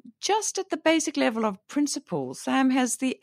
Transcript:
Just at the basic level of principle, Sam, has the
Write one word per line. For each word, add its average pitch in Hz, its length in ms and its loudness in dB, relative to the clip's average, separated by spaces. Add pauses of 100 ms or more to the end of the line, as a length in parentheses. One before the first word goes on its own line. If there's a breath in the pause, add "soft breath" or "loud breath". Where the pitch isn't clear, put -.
(200)
Just 403 380 0
at 381 100 -4
the 330 80 -4
basic 320 400 2
level 226 300 0
of 196 200 -6
principle, 156 680 -2
Sam, 262 360 2
has 254 260 2
the 262 260 -2